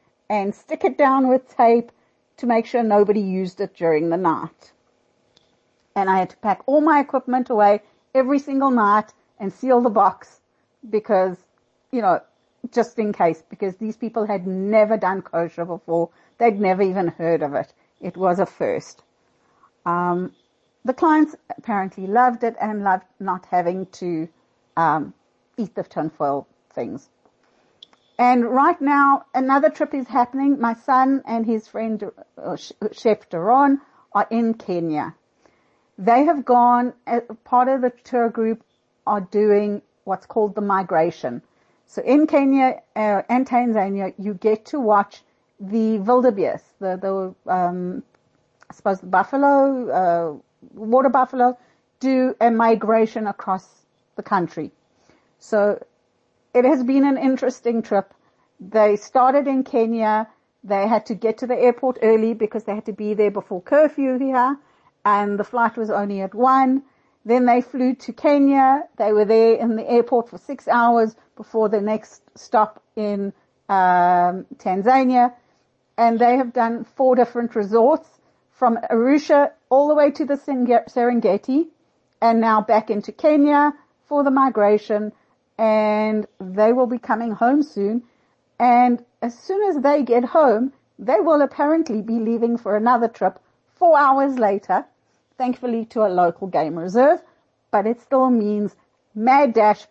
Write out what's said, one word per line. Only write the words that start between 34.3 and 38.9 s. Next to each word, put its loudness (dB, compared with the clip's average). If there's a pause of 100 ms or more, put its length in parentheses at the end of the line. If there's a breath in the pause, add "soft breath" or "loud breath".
in -2
Kenya. -6 (840)
They 2
have -2
gone, 2 (140)
uh, -2 (240)
part 2
of -2
the -2
tour -4
group -4 (440)